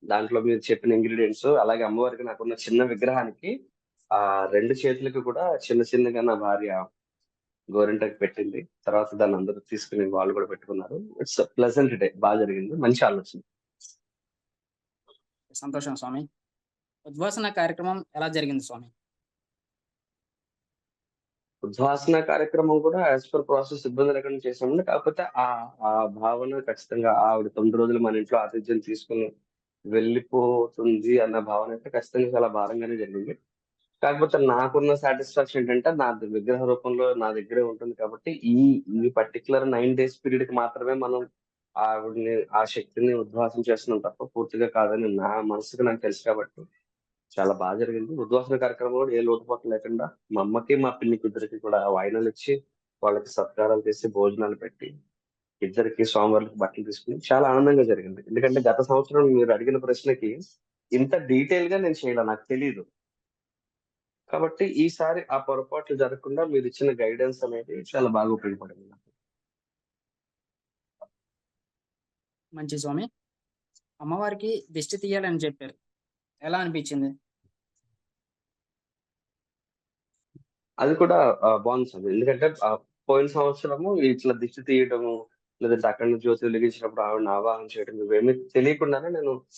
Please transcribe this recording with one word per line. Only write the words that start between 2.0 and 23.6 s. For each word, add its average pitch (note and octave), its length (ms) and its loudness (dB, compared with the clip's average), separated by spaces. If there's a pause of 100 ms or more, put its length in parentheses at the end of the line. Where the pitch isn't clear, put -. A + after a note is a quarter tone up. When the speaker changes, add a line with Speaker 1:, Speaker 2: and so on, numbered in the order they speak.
Speaker 1:
నాకున్న A2+ 300 -8
చిన్న A#2 320 2
విగ్రహానికి, B2 840 -4 (460)
ఆ, G2 340 2
రెండు G#2 260 2
చేతులకు C3 480 -2
కూడా C#3+ 360 -2
చిన్న A#2+ 260 0
చిన్నగా A#2+ 380 2
నా A#2 140 2
భార్య G2+ 520 -2 (840)
గోరింటాకు G#2 420 2
పెట్టింది. - 540 -6 (180)
తర్వాత G#2+ 280 0
దాన్ని G#2 220 2
అందరూ G2 240 -4
తీసుకుని G2+ 500 -4
వాళ్ళు F#2+ 240 0
కూడా G2 120 -2
పెట్టుకున్నారు. F#2+ 480 -10
It's G#3 460 -6
a - 60 2 (140)
pleasant A#2+ 380 2
day. F#2+ 180 0
బాగా G#2 220 2
జరిగింది. G2 360 -2
మంచి B2 300 2
ఆలోచన. G2+ 360 -2 (2000)
Speaker 2:
సంతోషం C#3 420 -8
స్వామి. C3 340 -8 (800)
ఉద్వాసన G3 420 -4
కార్యక్రమం F3+ 560 -2 (120)
ఎలా D#3 120 -4
జరిగింది C#3+ 360 -4
స్వామి? A#2+ 260 -18 (2750)
Speaker 1:
ఉద్వాసన C#3+ 560 0
కార్యక్రమం D#3 600 2
కూడా D#3+ 360 2
as C3 60 -4
per - 180 -2
process C#3 460 -2